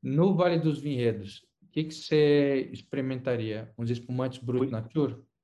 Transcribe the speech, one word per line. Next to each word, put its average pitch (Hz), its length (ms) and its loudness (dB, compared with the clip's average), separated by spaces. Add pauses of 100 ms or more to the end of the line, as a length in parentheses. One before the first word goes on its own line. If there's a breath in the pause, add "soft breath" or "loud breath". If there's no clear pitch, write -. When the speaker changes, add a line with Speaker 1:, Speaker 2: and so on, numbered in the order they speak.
Speaker 1:
no 165 320 4
Vale 175 240 4
dos 151 220 0
Vinhedos, 117 680 -2 (160)
o - 80 -20
que 156 140 -2
que 160 100 -10
você 147 800 4
experimentaria? 123 1040 -4
Uns 117 140 -2
espumantes 127 480 -4
Brut 123 240 -2
Speaker 2:
Ui. 139 80 -2
Speaker 1:
Nature? 117 520 -4 (220)